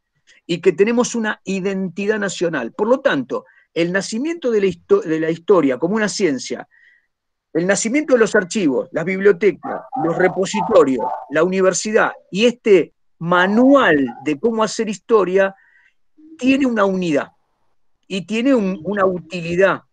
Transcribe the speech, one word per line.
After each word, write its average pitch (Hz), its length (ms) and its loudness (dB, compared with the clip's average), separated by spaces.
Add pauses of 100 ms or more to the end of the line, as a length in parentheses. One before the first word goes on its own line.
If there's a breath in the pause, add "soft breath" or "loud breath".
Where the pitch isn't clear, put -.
(460 soft breath)
y 170 140 -4
que 185 120 2
tenemos 226 420 0
una 214 300 -4
identidad 190 760 -4
nacional. 165 540 -4
Por 208 160 -4
lo 254 120 0
tanto, 131 440 -4 (280 soft breath)
el 170 200 -2
nacimiento 247 580 -4
de 220 100 2
la 196 60 0
histo-, 196 360 0
de 160 180 -4
la 160 100 -2
historia 165 480 2
como 175 180 -2
una 208 120 0
ciencia, 143 600 -4 (840 soft breath)
el 170 120 0
nacimiento 233 460 0
de 240 80 4
los 214 140 2
archivos, 180 580 0
las 160 140 -4
bibliotecas, 190 760 0 (220)
los 165 120 -2
repositorios, 180 880 2 (240)
la 151 120 0
universidad 185 720 0 (180)
y 196 140 0
este 226 480 2 (280)
manual 180 1040 2
de 151 160 -4
cómo 220 240 -2
hacer 220 260 -4
historia 196 680 0 (840 soft breath)
tiene 262 280 0
una 226 180 0
unidad 180 480 -2 (760)
y 185 200 -8
tiene 233 280 0
un, 202 300 -2
una 196 200 -2
utilidad 175 760 -2 (100)